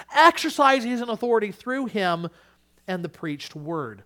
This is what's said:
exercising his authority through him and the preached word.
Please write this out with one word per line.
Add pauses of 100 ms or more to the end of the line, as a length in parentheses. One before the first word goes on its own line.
(140)
exercising
his
authority
through
him (580)
and
the
preached
word.